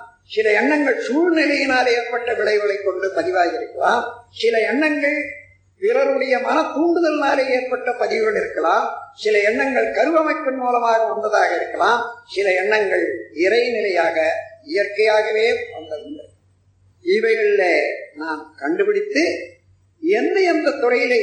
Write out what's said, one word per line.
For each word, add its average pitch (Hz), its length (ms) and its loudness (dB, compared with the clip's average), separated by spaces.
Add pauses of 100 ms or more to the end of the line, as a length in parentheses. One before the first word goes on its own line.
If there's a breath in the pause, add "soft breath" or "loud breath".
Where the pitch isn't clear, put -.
(280)
சில 214 240 0
எண்ணங்கள் 269 480 2
சூழ்நிலையினால் 277 920 2
ஏற்பட்ட 240 440 -2
விளைவுகளை 208 440 0
கொண்டு 190 300 -4
பதிவாகியிருக்கலாம், 175 960 0 (280)
சில 226 280 0
எண்ணங்கள் 285 580 0 (640)
பிறருடைய 262 580 2
மன 247 220 0
தூண்டுதலினாலே 302 880 2
ஏற்பட்ட 254 440 -2
பதிவுகள் 214 420 0
இருக்கலாம், 185 500 0 (300)
சில 214 240 0
எண்ணங்கள் 233 520 2
கருவமைப்பின் 294 680 0
மூலமாக 240 460 2
வந்ததாக 214 520 0
இருக்கலாம், 214 460 0 (260)
சில 190 260 0
எண்ணங்கள் 185 520 0 (280)
இறைநிலையாக 196 840 0 (460)
இயற்கையாகவே 214 840 0 (240)
வந்தது. 156 340 -12 (1000)
இவைகளில் 208 640 2 (460)
நாம் 156 440 -10
கண்டுபிடித்து 202 680 0 (800)
எந்த 311 380 0
எந்த 320 280 2
துறையில 247 540 0